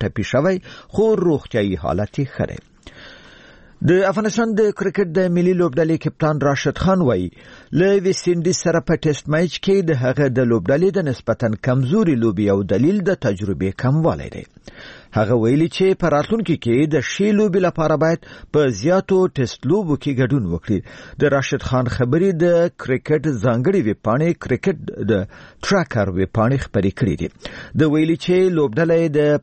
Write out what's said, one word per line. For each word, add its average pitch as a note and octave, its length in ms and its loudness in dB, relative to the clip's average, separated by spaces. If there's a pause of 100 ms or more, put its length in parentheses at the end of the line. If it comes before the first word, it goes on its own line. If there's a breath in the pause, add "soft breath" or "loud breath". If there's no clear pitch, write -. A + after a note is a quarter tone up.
ټپي G2+ 300 -4
شوی، F#3 300 0 (320 loud breath)
خو A3 220 2
روغتیايي B2 680 0
حالت F#2 340 -2
یې C#3 60 -2 (100)
ښه - 160 -2
دی. - 80 -12 (1300 loud breath)
د - 20 4 (200)
افغانستان A3 480 -2
د G#3 180 2
کرکټ G3 400 -2
د F#3 160 2
ملي F3 200 2
لوبډلې E3 520 0
کپتان D3+ 400 -2
راشد C#3 400 0
خان F#3 160 2
وایي، G2 260 0 (440 loud breath)
له F3+ 180 2 (160)
ویسټ F#3+ 200 -2 (100)
انډیز E3+ 220 -2 (100)
سره E3 200 2
په D#3 160 0
ټیسټ D3+ 320 -2
میچ E3 300 -2
کې G3 100 2 (140)
د - 20 0 (140)
هغه C3+ 200 2 (120)
د - 20 2 (100)
لوبډلې C3 460 2
د E3+ 140 0
نسبتاً A2+ 580 -2
کمزوري C#3 480 2
لوبې A2 280 0 (100)
یو G2 100 2
دلیل A#2 340 2 (120)
د F3+ 180 -2
تجربې F#2+ 420 -2 (140)
کموالی C3 500 0
دی. - 100 -12 (760 loud breath)
هغه G#2+ 240 2
ویلي C#3+ 340 2
چې F#3+ 260 2
په E3 120 0
راتلونکي E3+ 500 0
کې B2+ 300 2
د C#3+ 80 2
ښې - 360 -2
لوبې G3 300 2
لپاره D#3 340 0
باید D#3+ 240 0 (280 loud breath)
په C#3+ 260 2
زیاتو F#3 420 2 (160)
ټیسټ B2+ 340 -4
لوبو F3 240 0
کې C#3+ 240 -4
ګډون B2+ 300 0
وکړي. E2+ 300 -2 (400 loud breath)
د C#3+ 140 2
راشد C3+ 360 -2
خان B2 260 0
خبرې B2+ 340 2 (140)
د - 20 4 (360)
کرکټ C3 420 -2 (220)
ځانګړې C3 420 2
ویبپاڼې A#2 420 0 (140)
کرکټ D#3+ 340 -2 (340)
د - 20 4 (500 loud breath)
ټراکر C3+ 440 0 (100)
ویبپاڼې A2+ 480 0
خپرې G2 340 -2
کړې F2+ 200 0
دي. - 80 -4 (520 loud breath)
د - 20 2 (120)
ویلي D#3+ 240 2
چې F#3 400 0
لوبډله D#3 440 0
یې E3 160 0
د - 20 4 (240)